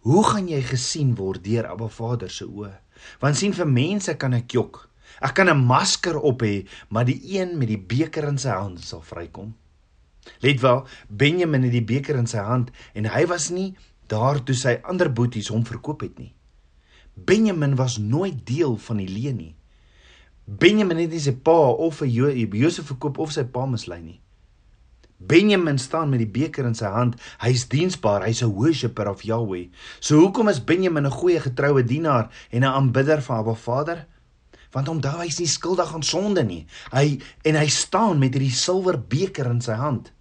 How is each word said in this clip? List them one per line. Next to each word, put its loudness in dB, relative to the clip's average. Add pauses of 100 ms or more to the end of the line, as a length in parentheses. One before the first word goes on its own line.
hoe 6
gaan 0
jy -2
gesien -2
word -6
deur -2
Abba -8
Vader -8
se -12
oë? -14 (480)
Want 2
sien, 0
vir 0
mense 0
kan 0
ek -4
jok. -2 (320)
Ek -4
kan 6
'n 6
masker 2
op 0
hê, -2 (220)
maar -2
die 0 (180)
een -4
met -2
die -2
beker -4
in -2
sy -2
hand -4
sal -16
vrykom. -14 (880)
Let 2
wel, 4 (220)
Benjamin 2
het 2
die 0
beker -2
in 0
sy -4
hand -2 (240)
en -4
hy 0
was -4
nie -6 (320)
daar 0
toe 0
sy 0
ander -2
boeties -2
hom -2
verkoop -10
het -12
nie. -18 (800)
Benjamin 2
was 0
nooit -2
deel 0
van -8
die -4
leen -6
nie. -12 (920)
Benjamin 4
het 0
nie -6
sy 0
pa 6
of -2
vir 0
Jo-, 2 (180)
Josef 0
verkoop -6
of -4
sy -2
pa -6
mislei -6
nie. -18 (960)
Benjamin 4
staan -2
met 2
die 0
beker -4
in -2
sy -4
hand. 2 (260)
Hy's 0
diensbaar, 0
hy's 0
'n 0
worshipper 0
of -6
Yahweh. -4 (300)
So 4
hoekom 6
is 0
Benjamin 2
'n 2
goeie 2
getroue 2
dienaar 0 (220)
en 0
'n 4
aanbidder 2
van -4
Abba -2
Vader? -4 (640)
Want -4
onthou, -4
hy's -6
nie -2
skuldig -2
aan -6
sonde 0
nie. -6 (240)
Hy, 2 (220)
en 2
hy 2
staan 0
met 2
hierdie 0
silwer 0
beker -2
in 0
sy -6
hand. -4